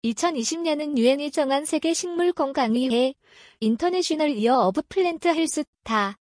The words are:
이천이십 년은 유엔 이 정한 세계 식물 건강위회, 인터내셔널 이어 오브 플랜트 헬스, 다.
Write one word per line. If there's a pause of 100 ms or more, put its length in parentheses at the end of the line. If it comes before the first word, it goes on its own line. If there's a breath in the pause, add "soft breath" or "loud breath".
이천이십
년은
유엔
이
정한
세계
식물
건강위회, (460 loud breath)
인터내셔널
이어
오브
플랜트
헬스, (200)
다.